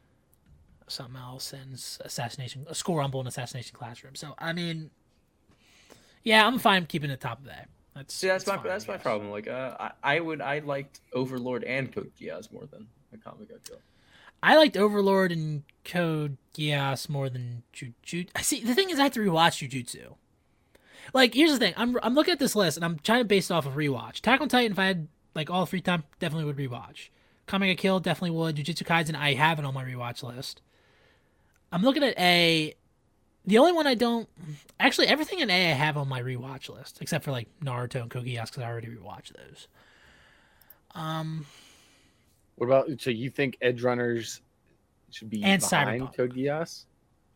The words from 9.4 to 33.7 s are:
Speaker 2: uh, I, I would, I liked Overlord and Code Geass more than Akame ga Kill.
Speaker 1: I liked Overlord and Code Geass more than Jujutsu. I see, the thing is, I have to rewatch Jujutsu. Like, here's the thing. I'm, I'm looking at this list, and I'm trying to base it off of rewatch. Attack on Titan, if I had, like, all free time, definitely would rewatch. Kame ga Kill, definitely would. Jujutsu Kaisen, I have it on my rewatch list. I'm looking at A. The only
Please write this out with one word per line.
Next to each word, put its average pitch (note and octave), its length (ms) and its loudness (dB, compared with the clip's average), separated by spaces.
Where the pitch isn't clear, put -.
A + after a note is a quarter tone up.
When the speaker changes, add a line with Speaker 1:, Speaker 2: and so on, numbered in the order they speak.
Speaker 2:
uh, B2+ 320 -6
I, C3+ 360 -2
I E3 40 2
would, D#3+ 220 -6
I C#3 180 -4
liked C#3+ 420 -8
Overlord B2+ 540 -4
and B2+ 280 -4
Code - 260 -8
Geass E2 320 -12
more - 140 -16
than - 220 -20
Akame - 340 -20
ga A2+ 80 -20
Kill. - 120 -20
Speaker 1:
I A3 140 8
liked D4+ 220 8
Overlord G3 560 4
and D#3 300 -4
Code D#3 540 -2
Geass C#3+ 560 -2
more C#3 200 -2
than A#2+ 340 -8
Jujutsu. E3+ 600 -10
I - 60 -4
see, C4+ 220 -2
the A#3+ 120 0
thing F#4+ 140 2
is, D#4 100 -2
I C#4 40 6
have C#4 100 2
to A#3 60 -4
rewatch E3 480 4
Jujutsu. A#2+ 480 -10
Like, C4 200 6
here's D4+ 180 8
the C4+ 60 4
thing. G#3+ 180 2
I'm, A#3+ 280 0
I'm A#3 100 2
looking D4+ 180 4
at F4 80 0
this - 160 2
list, F3+ 220 2
and E3+ 80 -2
I'm E3+ 140 -2
trying A3+ 220 4
to A#3+ 40 2
base G3 240 4
it F#3 40 0
off D#3 120 2
of C#3 80 -6
rewatch. C3 460 -2
Attack B3+ 200 4
on D4 80 -2
Titan, A#3+ 240 2
if F#3+ 80 -2
I F#3+ 60 4
had, F#3 220 0
like, D#3 140 -4
all F3+ 160 0
free F3+ 160 -4
time, F3 220 0
definitely D#3+ 260 -2
would D3 120 -4
rewatch. - 520 -8
Kame G3 140 0
ga F#3 140 4
Kill, F#3+ 240 2
definitely E3 380 -2
would. D#3+ 180 0
Jujutsu D3+ 300 -4
Kaisen, D#3+ 300 2
I C#3+ 180 2
have D#3 260 4
it D3 60 -4
on C3+ 80 -2
my C3+ 100 -6
rewatch B2 400 -8
list. B2 380 -12
I'm F3 100 0
looking C4+ 220 4
at B3 140 2
A. E3+ 580 4
The G#3 120 6
only D#4+ 140 8